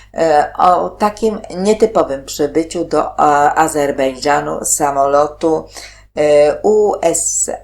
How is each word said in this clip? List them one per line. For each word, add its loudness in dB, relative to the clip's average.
e, 2
o 2
takim -4
nietypowym 0
przybyciu -4
do, -2
a, 4
Azerbejdżanu -2
samolotu, 0
e, 4
U 2
S -2